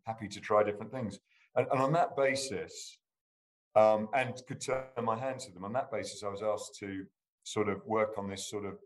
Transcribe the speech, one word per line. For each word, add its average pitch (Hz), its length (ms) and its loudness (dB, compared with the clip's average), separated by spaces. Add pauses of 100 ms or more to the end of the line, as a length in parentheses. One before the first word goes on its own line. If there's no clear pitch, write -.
happy 110 240 -6
to - 120 -10
try 104 220 6
different 110 300 -2
things. 120 260 -6 (380)
And, 131 160 4
and 131 80 4
on 135 140 4
that 156 220 2
basis, 135 840 -2 (800)
um, 107 380 8
and 123 200 2 (140)
could 127 120 -8
turn 131 240 -2 (180)
my 113 140 2
hand 127 240 -4
to 107 120 -14
them. 90 120 -12
On 101 100 -6
that 131 180 -2
basis, 101 300 -6
I 101 60 -4
was 98 140 -6
asked 107 380 -2
to 98 240 -6 (400)
sort 104 240 -2
of 98 180 -4
work 107 320 2
on 98 100 -6
this 98 200 -8
sort 104 160 -6
of 95 100 -8 (120)